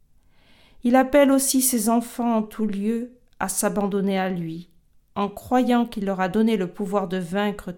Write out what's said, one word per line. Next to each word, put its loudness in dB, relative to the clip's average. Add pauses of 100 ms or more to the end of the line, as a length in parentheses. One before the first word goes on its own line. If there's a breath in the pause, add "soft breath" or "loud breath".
(840 soft breath)
Il 4
appelle 6
aussi 2
ses 0
enfants 0
en 2
tout -6
lieu -4 (260)
à -4
s'abandonner -2
à -2
lui, -8 (460)
en -2
croyant 0
qu'il -8
leur -2
a 0
donné 2
le -2
pouvoir -4
de -6
vaincre -4